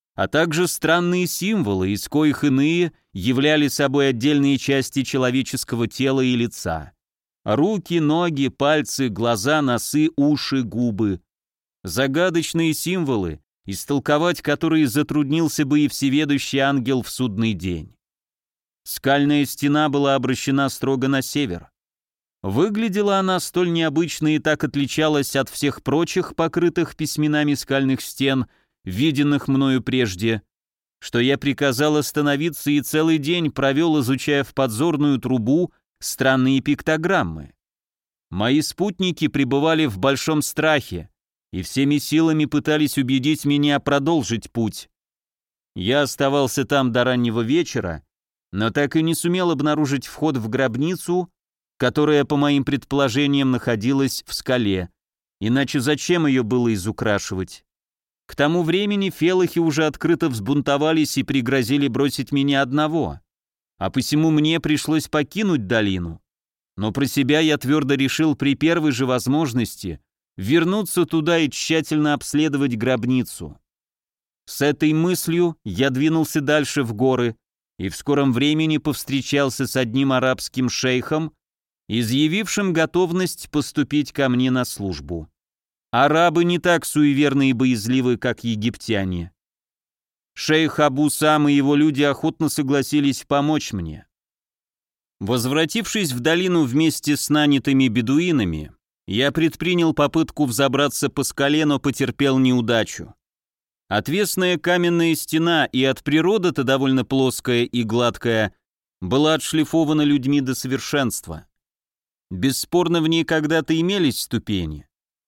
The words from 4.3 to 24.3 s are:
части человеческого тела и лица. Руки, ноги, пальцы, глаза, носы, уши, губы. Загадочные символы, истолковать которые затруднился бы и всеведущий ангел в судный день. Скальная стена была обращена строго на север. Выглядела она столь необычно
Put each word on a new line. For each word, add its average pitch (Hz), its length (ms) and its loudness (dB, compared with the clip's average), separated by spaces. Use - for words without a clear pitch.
части 135 460 -2
человеческого 123 840 -2
тела 135 340 0
и 127 140 2
лица. 85 580 -4
Руки, 170 540 0
ноги, 151 480 2
пальцы, 139 640 0
глаза, 117 520 0
носы, 143 540 0
уши, 143 480 0
губы. 107 580 -2
Загадочные 160 920 0
символы, 135 680 -2
истолковать 147 760 -2
которые 156 460 2
затруднился 147 760 0
бы 147 160 2
и 143 60 2
всеведущий 139 720 0
ангел 135 440 0
в - 60 -12
судный 113 440 -2
день. 85 420 -6
Скальная 143 640 2
стена 147 420 0
была 139 280 2
обращена 135 540 0
строго 131 380 -2
на 135 140 0
север. 113 480 -6
Выглядела 202 800 0
она 190 200 0
столь 175 320 -2
необычно 156 640 0